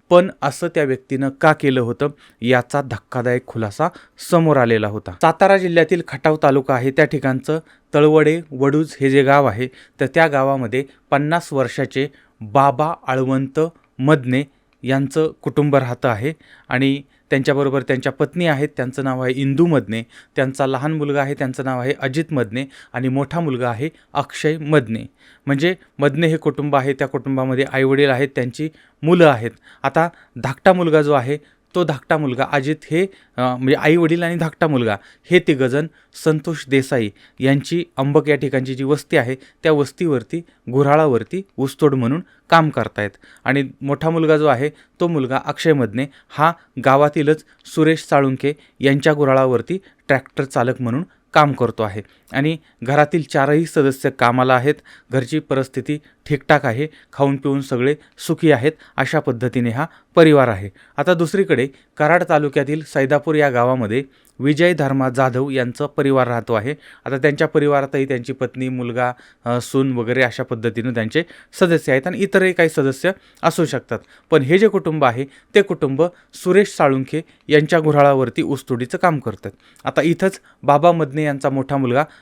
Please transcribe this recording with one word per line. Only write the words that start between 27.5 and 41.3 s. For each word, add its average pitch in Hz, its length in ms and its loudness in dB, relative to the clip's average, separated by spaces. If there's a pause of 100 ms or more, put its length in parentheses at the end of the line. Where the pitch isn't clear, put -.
आईवडील 135 380 2
आहेत, 135 240 -2
त्यांची 139 360 -6 (320)
मुलं 170 240 6
आहेत. 110 240 2 (320)
आता 160 260 0 (340)
धाकटा 135 300 2
मुलगा 165 300 2
जो 147 100 0
आहे 139 420 -2 (200)
तो 180 100 0
धाकटा 156 320 -2
मुलगा 135 360 -2
अजित 143 240 -2 (140)
हे, 165 120 0 (340)
अ, 123 40 -4
म्हणजे 127 340 0
आईवडील 170 480 2
आणि 170 140 -4
धाकटा 165 300 -2
मुलगा 120 300 0 (340)
हे 180 80 4
तिघंजण 139 480 0 (380)
संतोष 160 440 -2
देसाई 127 420 0 (300)
यांची 139 440 -2 (120)
अंबक 143 320 0
या 147 80 2
ठिकाणची 131 380 -4
जी 135 100 -6
वस्ती 143 320 -2
आहे 127 180 0
त्या - 380 -4
वस्तीवरती 147 680 -2 (300)
गुऱ्हाळावरती 143 680 2 (140)